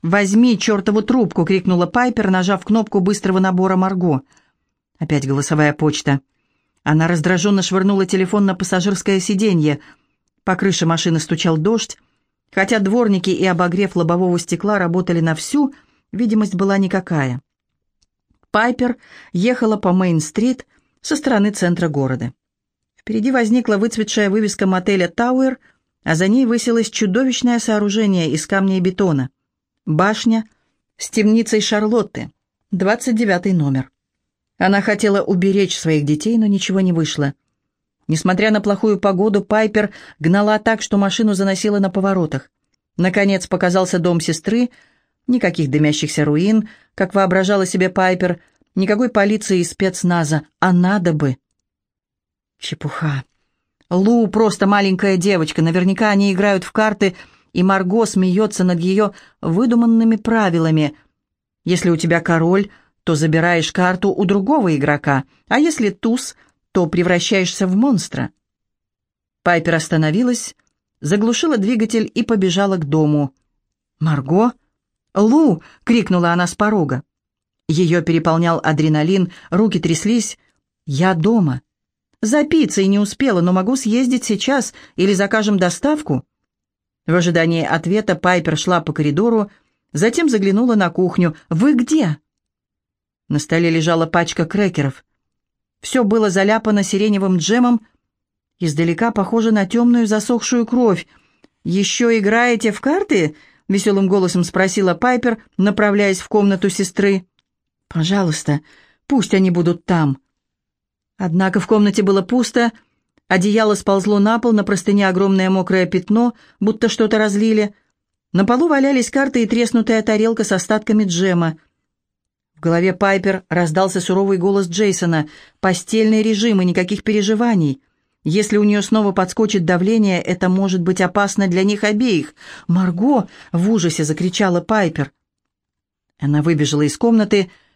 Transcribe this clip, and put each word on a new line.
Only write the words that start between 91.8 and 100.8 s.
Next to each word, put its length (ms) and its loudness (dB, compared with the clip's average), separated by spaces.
На 80 -2
столе 320 0
лежала 380 0
пачка 380 -2
крекеров. 600 -4
Всё 220 -2
было 280 2
заляпано 500 0
сиреневым 560 0
джемом, 480 2
издалека 540 -2
похоже 400 0
на 160 0
тёмную 400 2
засохшую 580 -2
кровь. 400 0